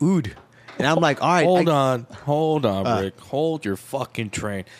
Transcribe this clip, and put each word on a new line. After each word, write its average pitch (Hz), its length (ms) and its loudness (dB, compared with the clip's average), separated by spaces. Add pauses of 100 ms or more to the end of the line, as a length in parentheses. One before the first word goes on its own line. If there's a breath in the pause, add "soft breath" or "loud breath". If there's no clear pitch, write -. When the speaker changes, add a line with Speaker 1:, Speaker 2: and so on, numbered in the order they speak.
Speaker 1:
oud." 151 300 0 (460 loud breath)
And 123 80 0
I'm 156 140 4
like, 151 220 2
"All 139 80 2
right, 170 160 4
Speaker 2:
Hold 175 240 4
Speaker 1:
I" - 20 4
Speaker 2:
on. 131 340 2 (200)
Hold 151 400 0
on, 98 200 0
Speaker 1:
Uh. 113 140 0
Speaker 2:
Rick. 98 200 -6
Hold 156 440 -4
your 101 120 -4
fucking 120 520 -8
train. 98 380 -8 (140 loud breath)